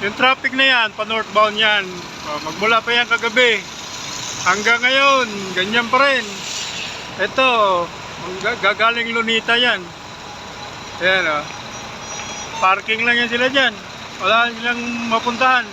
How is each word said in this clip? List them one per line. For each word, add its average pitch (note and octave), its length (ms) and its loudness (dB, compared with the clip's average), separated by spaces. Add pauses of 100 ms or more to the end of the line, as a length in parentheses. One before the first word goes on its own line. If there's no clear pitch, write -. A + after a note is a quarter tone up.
Yung G#3 80 -4
traffic C4 400 2
na C4 80 2
yan, A#3+ 320 4
pa G#3+ 80 -4
northbound G#3+ 560 2
yan. G#3 240 4 (480)
O, D3+ 160 -4
magmula G3+ 320 2
pa A3+ 160 0
yan A#3+ 160 2
kagabi. A#3 480 2 (880)
Hanggang G#3 400 2
ngayon, C4+ 400 4 (320)
ganyan A3 320 0
pa B3+ 80 6
rin. C4+ 240 4 (960)
Ito, B3+ 320 2 (880)
ga-, A3 240 -4
gagaling A3+ 560 2
Lunita A3+ 400 2
yan. A#3 240 2 (1200)
Ayan, F#3 240 4
o. D3+ 160 0 (1200)
Parking G3+ 400 2
lang A#3+ 160 2
yan A#3 160 0
sila B3 160 2
dyan. C4 240 4 (480)
Wala A3 320 4
silang A#3+ 560 -4
mapuntahan. A#3+ 640 2